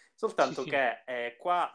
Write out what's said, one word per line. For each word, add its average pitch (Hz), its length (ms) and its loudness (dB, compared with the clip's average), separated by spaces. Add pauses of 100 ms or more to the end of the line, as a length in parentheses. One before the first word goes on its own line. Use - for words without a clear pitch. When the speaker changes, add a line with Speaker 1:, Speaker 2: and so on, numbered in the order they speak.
(160)
Speaker 1:
Soltanto 143 480 0
Speaker 2:
Sì, 127 60 -6
sì. 143 60 0
Speaker 1:
che, 127 300 0
eh, 120 320 -6
qua 175 360 0